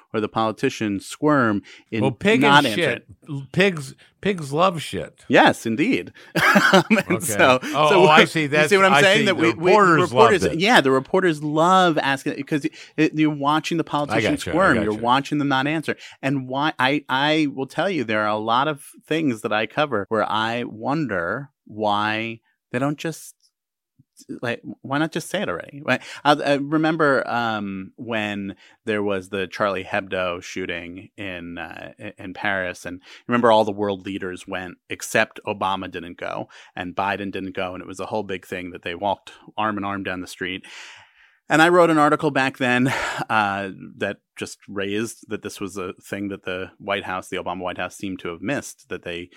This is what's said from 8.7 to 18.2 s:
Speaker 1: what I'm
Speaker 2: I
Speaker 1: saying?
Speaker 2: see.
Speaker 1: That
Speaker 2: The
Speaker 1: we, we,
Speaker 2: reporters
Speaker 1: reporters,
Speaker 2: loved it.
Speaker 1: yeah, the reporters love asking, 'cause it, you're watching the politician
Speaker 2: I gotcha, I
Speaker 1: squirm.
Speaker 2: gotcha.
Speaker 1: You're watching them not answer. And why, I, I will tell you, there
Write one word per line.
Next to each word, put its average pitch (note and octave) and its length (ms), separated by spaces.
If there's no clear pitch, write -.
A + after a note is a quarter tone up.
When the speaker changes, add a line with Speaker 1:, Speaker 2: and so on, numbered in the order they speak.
Speaker 1:
what F#3+ 100
I'm F3+ 80
Speaker 2:
I C#3+ 80
Speaker 1:
saying? G3+ 180
Speaker 2:
see. A3 60
Speaker 1:
That F#3 100
Speaker 2:
The D#3 60
Speaker 1:
we, E3 120
we, E3 160
Speaker 2:
reporters F3+ 400
Speaker 1:
reporters, E3 320
Speaker 2:
loved F2+ 120
it. E3 60
Speaker 1:
yeah, G3+ 200
the C3+ 100
reporters D3+ 520
love D#3+ 560
asking, C3+ 460
'cause D3 220
it, D#3 220
you're D#3 120
watching D3+ 480
the D3+ 60
politician B2+ 480
Speaker 2:
I - 40
gotcha, - 140
I - 20
Speaker 1:
squirm. F3 240
Speaker 2:
gotcha. - 80
Speaker 1:
You're G#2+ 160
watching C3 380
them C#3+ 100
not C3+ 180
answer. D#3 300
And C3+ 260
why, C#3 300
I, C#3 300
I D3 460
will C3 120
tell D#3+ 240
you, D#3 140
there G#2+ 180